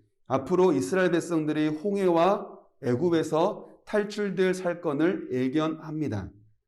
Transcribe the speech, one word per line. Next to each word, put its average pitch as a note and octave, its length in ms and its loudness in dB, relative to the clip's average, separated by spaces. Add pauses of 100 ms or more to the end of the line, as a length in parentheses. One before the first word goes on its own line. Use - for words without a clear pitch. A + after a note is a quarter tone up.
(260)
앞으로 F3+ 460 2
이스라엘 F3 400 0
백성들이 D#3 560 0
홍해와 F#3 800 2 (340)
애굽에서 D#3 840 0 (160)
탈출될 G3+ 720 0
사건을 E3+ 760 -2
예견합니다. C3+ 1000 -2 (380)